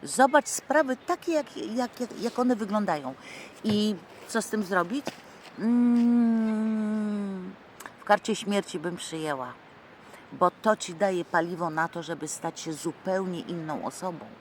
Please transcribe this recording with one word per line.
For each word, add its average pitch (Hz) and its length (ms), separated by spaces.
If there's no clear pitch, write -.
Zobacz 269 440
sprawy 269 500
takie, - 340
jak, 302 260
jak, 240 420
jak, 233 220
jak 226 180
one 247 160
wyglądają. 190 600
I 208 320
co 226 140
z - 80
tym 214 140
zrobić? 185 420
Mm, 220 1900
w - 40
karcie 208 320
śmierci 196 440
bym 170 160
przyjęła, 151 580
bo 175 180
to 220 240
ci 180 200
daje 180 300
paliwo 170 440
na 160 180
to, 170 160
żeby 151 240
stać - 320
się 165 140
zupełnie 185 640
inną 156 460
osobą. 151 400